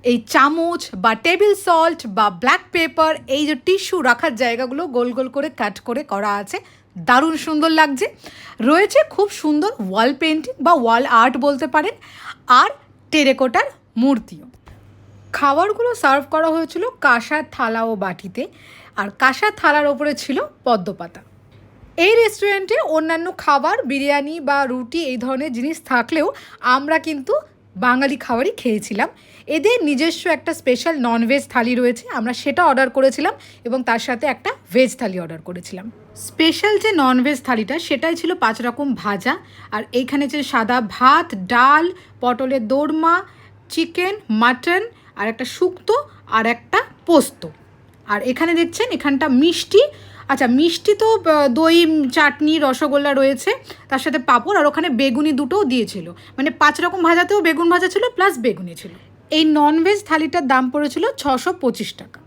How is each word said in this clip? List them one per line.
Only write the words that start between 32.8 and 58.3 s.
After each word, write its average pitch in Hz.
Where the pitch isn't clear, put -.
করেছিলাম 269
এবং 247
তার 233
সাথে 247
একটা 254
ভেজ 254
থালি 190
অর্ডার 160
করেছিলাম। 185
স্পেশাল 330
যে 427
ননভেজ 262
থালিটা, 247
সেটাই 320
ছিল 349
পাঁচ 220
রকম 240
ভাজা, 208
আর 214
এইখানে 269
যে 285
সাদা 247
ভাত, 262
ডাল, 262
পটলের 247
দোরমা, 311
চিকেন, 349
মাটন, 254
আর 202
একটা 233
শুক্তো, -
আর 220
একটা 370
পোস্ত। 277
আর 208
এখানে 320
দেখছেন 339
এখানটা 285
মিষ্টি, 320
আচ্ছা, 269
মিষ্টি 330
তো, 440
আহ, 302
দই, 311
চাটনি, 302
রসগোল্লা 285
রয়েছে, 269
তার 262
সাথে 294
পাঁপড়, 254
আর 294
ওখানে 320
বেগুনি 269
দুটোও 294
দিয়েছিল। 233
মানে -
পাঁচ 294
রকম 349
ভাজাতেও 349
বেগুন 330
ভাজা 359
ছিল, 392
প্লাস 370